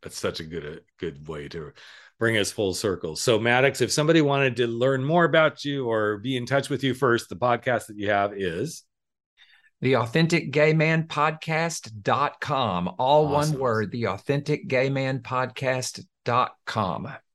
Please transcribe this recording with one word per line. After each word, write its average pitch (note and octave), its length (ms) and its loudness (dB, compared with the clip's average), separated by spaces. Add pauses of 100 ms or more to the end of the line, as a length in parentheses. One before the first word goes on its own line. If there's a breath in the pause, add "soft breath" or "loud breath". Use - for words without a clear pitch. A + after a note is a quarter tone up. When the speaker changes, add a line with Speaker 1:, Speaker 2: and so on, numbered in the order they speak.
Speaker 1:
That's - 160 -12
such F#2 220 -4
a E2+ 40 -8
good, D#2+ 200 -10
a D2+ 140 -12 (200)
good D2 300 -10
way D2 220 -10
to D#2 220 -12 (460 loud breath)
bring A2+ 180 2
us G2+ 140 0
full G2 240 -2
circle. F2 400 -4
So A2+ 240 2
Maddox, B2 420 2
if A#2 120 0
somebody D#3+ 300 4
wanted C#3 340 2
to A#2+ 100 2
learn C3 380 0
more E3+ 200 4
about D#3 400 2
you C#3 240 -4
or G#2+ 300 0
be B2+ 180 -4
in A#2+ 100 -4
touch C3+ 220 0
with C#3 140 -4
you C3 120 0
first, A#2+ 340 2
the G2 80 -10
podcast A#2+ 500 0
that G#2+ 100 -16
you G2+ 140 -4
have G2+ 260 2
is? G2 460 -4 (960 soft breath)
Speaker 2:
The C3 160 2
authentic D#3 540 2
gay D3+ 220 4
man D#3+ 320 2
podcast D#3+ 880 -2 (100)
dot C3+ 380 0
com. G#2 580 -2
All C#3+ 340 4
Speaker 1:
Awesome. D3 200 2
Speaker 2:
one C3+ 80 -4
word, A2 320 0
the A#2 160 -2
authentic C#3 580 -2
gay C3 240 2
man C3+ 300 -2
podcast B2+ 840 -4 (200)
dot A#2+ 260 2 (160)
com. F#2+ 420 -2 (260)